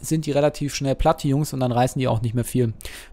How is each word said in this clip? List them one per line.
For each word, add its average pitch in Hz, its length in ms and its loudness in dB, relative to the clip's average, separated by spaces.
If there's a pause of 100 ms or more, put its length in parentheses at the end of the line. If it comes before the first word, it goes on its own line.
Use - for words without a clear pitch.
sind 160 240 -2
die 147 80 -4
relativ 143 420 0
schnell 139 200 -2
platt, - 280 2
die 147 60 0
Jungs, 143 240 0
und 135 80 -4
dann 123 120 2
reißen 127 280 2
die 123 80 0
auch 113 140 0
nicht 113 120 -2
mehr 123 80 0
viel. 120 300 0 (400)